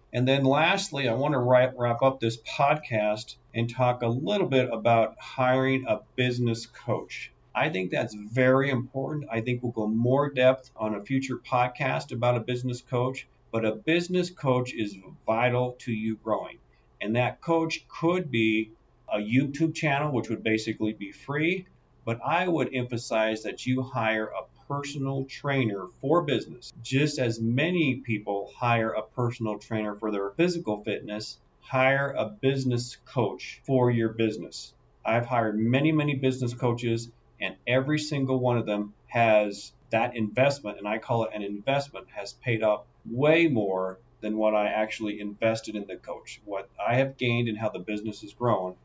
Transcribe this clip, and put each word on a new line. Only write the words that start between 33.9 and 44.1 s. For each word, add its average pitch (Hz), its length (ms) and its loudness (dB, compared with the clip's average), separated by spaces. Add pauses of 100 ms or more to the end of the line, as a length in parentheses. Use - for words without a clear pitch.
your 113 200 2
business. 107 640 -4 (320)
I've 117 220 2
hired 113 320 0
many, 131 340 2
many 147 220 2
business 127 400 -2
coaches, 117 560 -2 (300)
and 98 160 -6 (100)
every 135 320 2
single 135 400 0
one 123 200 2
of 104 80 -2
them 104 260 -2 (140)
has 107 680 2 (180)
that 117 260 0
investment, 107 640 0
and 101 80 -8
I 110 120 -2
call 113 260 0
it 110 100 -4
an 104 80 -6
investment, 104 720 -4
has 101 200 -10
paid 110 280 -2
off 107 220 2 (220)
way 151 420 4
more 95 500 0 (220)